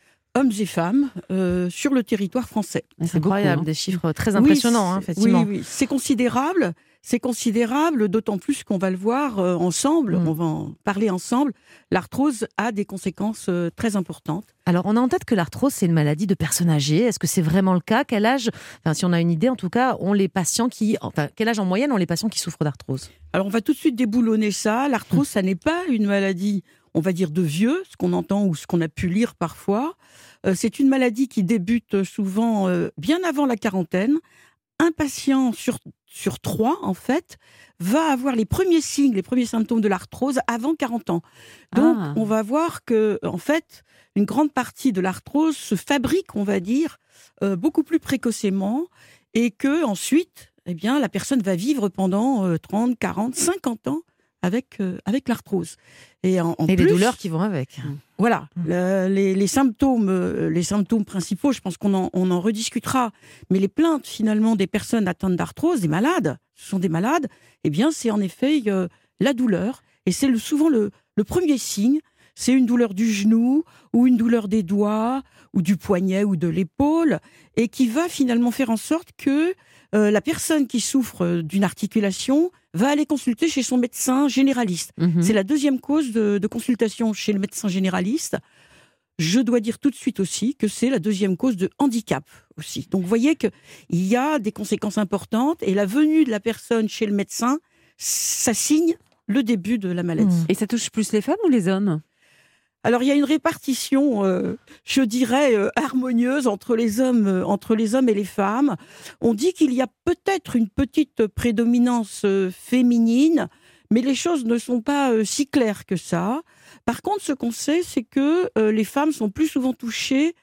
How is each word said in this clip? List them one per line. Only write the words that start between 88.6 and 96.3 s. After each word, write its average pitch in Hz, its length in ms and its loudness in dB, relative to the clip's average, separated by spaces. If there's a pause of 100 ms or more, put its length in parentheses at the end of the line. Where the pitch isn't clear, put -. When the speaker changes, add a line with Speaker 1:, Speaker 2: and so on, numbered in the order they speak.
Speaker 1:
Je 170 220 2
dois 240 200 2
dire 220 180 -4
tout 277 120 0
de - 60 -2
suite - 240 -4
aussi 220 340 -2
que 214 140 -2
c'est 233 220 -2
la 262 100 0
deuxième 190 380 0
cause 254 180 0
de 175 220 -2
handicap 226 460 -2 (340)
aussi. - 320 -10
Donc 190 120 0
vous 170 60 -6
voyez 233 280 2
qu'il 202 140 -2 (400)
y 185 240 0
a 285 240 2
des 208 140 -4
conséquences 208 460 -4
importantes 220 640 -2
et 190 120 0
la 208 120 2
venue 302 380 4
de 254 60 0